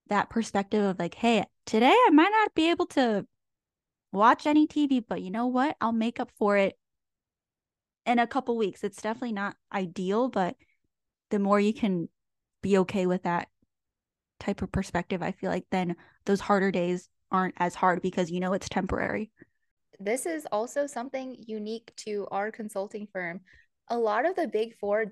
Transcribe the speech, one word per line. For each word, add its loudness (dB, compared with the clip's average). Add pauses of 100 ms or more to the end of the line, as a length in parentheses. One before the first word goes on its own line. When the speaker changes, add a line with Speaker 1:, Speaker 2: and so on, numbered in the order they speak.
Speaker 1:
that 0
perspective 0
of, 0
like, -6
"Hey, 2 (200)
today 4 (100)
I 8
might 8
not 2
be 2
able 0
to 0 (840)
watch 4
any 6
T 0
V, 2
but -6
you -8
know -2
what? 0
I'll 0
make -2
up -6
for 2
it 2 (1300)
in 4
a 2
couple -2
weeks." -2
It's -6
definitely -6
not -4 (180)
ideal, -2
but -2 (720)
the 0
more 4
you 2
can 0 (540)
be 4
okay 2
with 0
that -2 (920)
type -4
of -8
perspective, -4
I -4
feel -6
like -4
then -2 (280)
those 2
harder 2
days -2 (220)
aren't 0
as -2
hard 2
because -2
you -4
know -2
it's -4
temporary. -4 (680)
Speaker 2:
This -4
is -8
also -4
something -10
unique -10
to -6
our -4
consulting -8
firm. -8 (480)
A -2
lot 2
of 0
the 0
Big -4
Four, 0